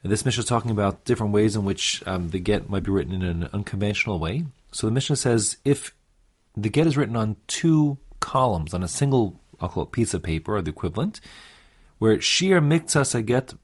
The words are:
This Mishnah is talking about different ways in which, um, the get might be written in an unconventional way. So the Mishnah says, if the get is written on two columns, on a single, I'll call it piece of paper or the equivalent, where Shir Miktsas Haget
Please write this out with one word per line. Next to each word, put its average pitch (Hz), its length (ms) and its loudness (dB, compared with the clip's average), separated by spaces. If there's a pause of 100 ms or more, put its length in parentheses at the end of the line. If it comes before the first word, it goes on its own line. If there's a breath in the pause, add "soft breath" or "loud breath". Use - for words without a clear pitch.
This 101 220 0
Mishnah 120 160 0
is 107 80 -4
talking 117 240 0
about 101 320 0
different 113 280 0
ways 104 220 4
in 104 100 0
which, - 400 -2
um, 90 260 -4
the 92 100 -4
get 101 280 -2
might 98 140 -2
be - 80 -4
written 95 220 0
in 92 100 -4
an 87 300 -2
unconventional 101 680 -2
way. 92 260 -4 (280)
So - 160 -4
the 110 40 0
Mishnah 131 220 0
says, 113 500 0
if 143 300 0 (640)
the 107 120 -2
get 147 200 2
is 135 80 2
written 120 180 0
on 110 220 0 (100)
two 151 520 2 (200)
columns, 110 560 0
on 90 80 -2
a 87 60 -4
single, 131 500 2 (220)
I'll 87 80 -4
call 87 160 -4
it - 80 -14
piece 113 220 0
of 85 100 -2
paper 80 320 -2
or 98 60 -2
the 82 80 -4
equivalent, 104 500 -4 (800 loud breath)
where 110 200 4
Shir 185 400 4
Miktsas 151 540 2
Haget 120 500 0